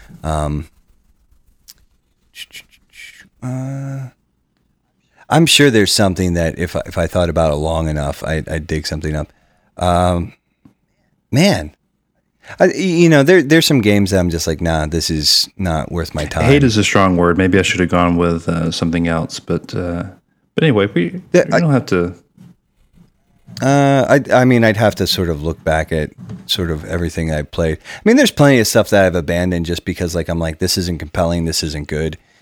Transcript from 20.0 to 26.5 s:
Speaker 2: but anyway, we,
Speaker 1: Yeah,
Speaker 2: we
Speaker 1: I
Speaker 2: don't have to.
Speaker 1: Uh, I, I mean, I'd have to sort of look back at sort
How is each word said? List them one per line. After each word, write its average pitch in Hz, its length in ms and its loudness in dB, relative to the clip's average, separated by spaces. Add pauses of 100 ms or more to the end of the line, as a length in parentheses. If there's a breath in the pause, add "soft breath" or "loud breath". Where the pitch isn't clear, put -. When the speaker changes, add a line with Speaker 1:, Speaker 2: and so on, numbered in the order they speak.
Speaker 2:
but - 100 0
anyway, 107 240 4
we, 175 340 -4 (120)
Speaker 1:
Yeah, 180 140 4
Speaker 2:
we - 60 -2
Speaker 1:
I - 60 2
Speaker 2:
don't 165 120 0
have 131 160 2
to. 90 260 -2 (1500)
Speaker 1:
Uh, 139 580 4 (100)
I, 127 120 4
I 127 40 4
mean, 120 180 4
I'd 110 140 4
have 107 180 2
to 92 120 -2
sort 90 220 -2
of 76 120 -4
look 80 220 -6
back 78 280 -2
at 78 200 -2 (340)
sort 87 260 -4